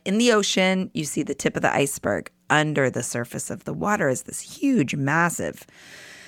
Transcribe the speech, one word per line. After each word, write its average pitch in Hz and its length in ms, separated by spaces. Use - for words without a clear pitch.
in 190 120
the 240 140
ocean, 190 600
you 160 100
see 147 200
the 143 120
tip - 200
of - 60
the 143 120
iceberg. - 580
Under 147 400
the 123 140
surface - 460
of - 160
the - 80
water 175 340
is 131 160
this - 160
huge, 226 560
massive 143 720